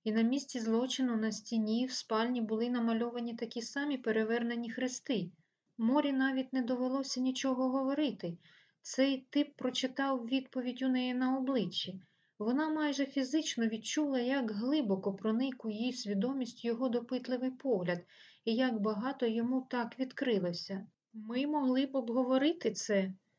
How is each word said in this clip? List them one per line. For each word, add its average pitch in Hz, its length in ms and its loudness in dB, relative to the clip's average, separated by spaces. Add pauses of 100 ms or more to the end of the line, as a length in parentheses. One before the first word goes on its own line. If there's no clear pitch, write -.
і 214 80 -2
на 220 100 2
місці 254 380 0
злочину 233 580 0
на 214 140 0
стіні 220 540 0
в 254 60 -6
спальні 240 500 0
були 220 280 0
намальовані 233 640 0
такі 233 260 -6
самі 277 360 -2
перевернені 233 760 0
хрести. 247 600 -2 (460)
Морі 277 340 2
навіть 262 420 0
не 262 80 0
довелося 254 600 0
нічого 262 480 0
говорити. 262 680 0 (440)
Цей 269 480 0
тип 285 260 0
прочитав 262 680 -2
відповідь 254 560 -2
у 262 60 2
неї 254 260 2
на 254 240 2
обличчі. 240 640 -2 (380)
Вона 262 300 2
майже 302 360 0
фізично 262 640 0
відчула, 262 520 0
як 247 320 0
глибоко 208 600 0
проник 233 520 0
у 220 40 -2
її 226 240 -2
свідомість 233 720 -2
його 240 240 0
допитливий 247 640 -2
погляд, 180 480 0 (460)
і 226 100 2
як 240 260 2
багато 220 440 0
йому 233 440 0
так 240 300 -4
відкрилося. 196 880 -2 (260)
«Ми 226 340 -4
могли 277 380 2
б 269 100 -4
обговорити 262 760 4
це», 190 420 2 (260)